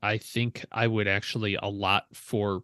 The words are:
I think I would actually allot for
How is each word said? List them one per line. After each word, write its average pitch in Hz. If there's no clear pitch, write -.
I 107
think -
I 117
would 107
actually 101
allot 101
for 101